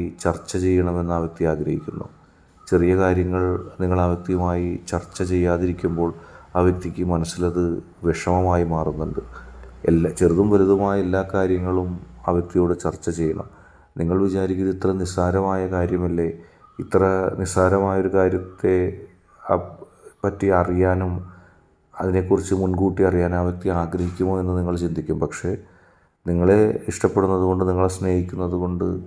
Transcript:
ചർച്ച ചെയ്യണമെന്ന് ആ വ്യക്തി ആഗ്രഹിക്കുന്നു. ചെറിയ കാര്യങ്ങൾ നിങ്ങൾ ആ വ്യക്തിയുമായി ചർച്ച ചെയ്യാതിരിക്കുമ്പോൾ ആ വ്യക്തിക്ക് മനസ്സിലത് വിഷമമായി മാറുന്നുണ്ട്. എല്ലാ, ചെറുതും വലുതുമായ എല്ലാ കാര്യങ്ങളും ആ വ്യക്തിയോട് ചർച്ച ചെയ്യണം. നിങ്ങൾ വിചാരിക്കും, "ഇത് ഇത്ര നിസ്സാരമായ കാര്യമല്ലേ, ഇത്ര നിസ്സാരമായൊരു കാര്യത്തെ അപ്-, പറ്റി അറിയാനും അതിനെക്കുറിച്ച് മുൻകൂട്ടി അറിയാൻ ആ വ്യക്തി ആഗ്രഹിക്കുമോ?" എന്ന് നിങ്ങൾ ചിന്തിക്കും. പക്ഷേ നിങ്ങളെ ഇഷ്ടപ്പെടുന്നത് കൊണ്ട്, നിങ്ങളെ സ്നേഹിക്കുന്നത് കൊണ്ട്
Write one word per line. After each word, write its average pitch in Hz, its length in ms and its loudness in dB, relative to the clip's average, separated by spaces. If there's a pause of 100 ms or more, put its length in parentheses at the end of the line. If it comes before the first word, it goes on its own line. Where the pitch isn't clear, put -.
(200)
ചർച്ച - 360 -4
ചെയ്യണമെന്ന് 87 580 0
ആ 85 40 0
വ്യക്തി 85 260 -4
ആഗ്രഹിക്കുന്നു. 78 600 -4 (640)
ചെറിയ 90 280 4
കാര്യങ്ങൾ 90 460 2 (380)
നിങ്ങൾ 90 200 2
ആ 87 60 2
വ്യക്തിയുമായി 90 840 -2
ചർച്ച - 340 -6
ചെയ്യാതിരിക്കുമ്പോൾ 87 880 0 (440)
ആ 90 60 2
വ്യക്തിക്ക് 90 440 0
മനസ്സിലത് 87 580 -2 (420)
വിഷമമായി 90 600 2
മാറുന്നുണ്ട്. 78 560 -2 (640)
എല്ലാ, 82 260 4
ചെറുതും 90 400 2
വലുതുമായ 98 500 4
എല്ലാ 95 220 0
കാര്യങ്ങളും 92 680 0 (320)
ആ 90 120 -2
വ്യക്തിയോട് 87 460 0
ചർച്ച - 320 -6
ചെയ്യണം. 80 380 -4 (480)
നിങ്ങൾ 85 260 0
വിചാരിക്കും, 95 420 0
"ഇത് 95 120 -2
ഇത്ര 95 160 0
നിസ്സാരമായ 92 760 0
കാര്യമല്ലേ, 87 600 0 (500)
ഇത്ര - 240 0 (360)
നിസ്സാരമായൊരു 95 760 2
കാര്യത്തെ 92 600 2 (680)
അപ്-, 90 320 -2 (440)
പറ്റി 101 300 -2
അറിയാനും 92 640 2 (840)
അതിനെക്കുറിച്ച് 92 600 0
മുൻകൂട്ടി 92 480 0
അറിയാൻ 90 320 2
ആ 87 80 0
വ്യക്തി 90 260 -2
ആഗ്രഹിക്കുമോ?" 90 720 -2
എന്ന് 90 180 -2
നിങ്ങൾ 87 200 -2
ചിന്തിക്കും. 82 440 -4
പക്ഷേ 80 300 -4 (760)
നിങ്ങളെ 87 320 4 (300)
ഇഷ്ടപ്പെടുന്നത് 95 520 0
കൊണ്ട്, 92 240 2
നിങ്ങളെ 92 240 2
സ്നേഹിക്കുന്നത് 90 680 -2
കൊണ്ട് 90 280 -2 (220)